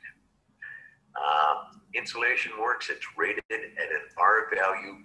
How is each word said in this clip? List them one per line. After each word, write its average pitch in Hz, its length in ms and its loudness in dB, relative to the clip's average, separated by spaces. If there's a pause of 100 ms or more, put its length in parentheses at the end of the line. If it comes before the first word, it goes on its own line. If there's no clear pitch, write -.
(1160)
Uh, 76 400 4 (380)
insulation 117 680 0
works, 117 300 -2
it's - 160 -8 (120)
rated 92 340 0
at 110 80 -2
an 82 480 -6 (100)
R 101 360 6
value 98 520 0